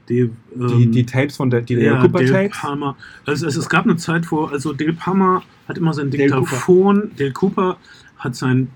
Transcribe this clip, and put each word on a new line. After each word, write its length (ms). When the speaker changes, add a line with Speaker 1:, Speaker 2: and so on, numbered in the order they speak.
Speaker 1:
die, 220
Speaker 2:
Die, 300
Speaker 1:
ähm, 80
Speaker 2:
die 120
Tapes 320
von 140
der, 120
die 120
Dale 120
Speaker 1:
ja, 140
Speaker 2:
Cooper 200
Speaker 1:
Dale 120
Speaker 2:
Tapes? 260
Speaker 1:
Palmer. 380
Also 200
es, 100
es 120
gab 160
eine 120
Zeit, 340
wo, 140
also 280
Dale 220
Palmer 480
hat 100
immer 140
sein 180
Speaker 2:
Dale 180
Cooper. 120
Speaker 1:
Diktaphon, 760
Dale 140
Cooper 440
hat 160
sein 420